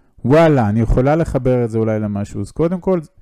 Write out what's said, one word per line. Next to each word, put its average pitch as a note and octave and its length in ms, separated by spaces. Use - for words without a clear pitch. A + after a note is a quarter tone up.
"וואלה, C#3+ 440
אני G#2+ 120
יכולה B2+ 360
לחבר B2+ 480
את A2+ 60
זה A2+ 80
אולי A2 220
למשהו." G#2 400
אז G2+ 100
קודם E3+ 300
כל, F#3 200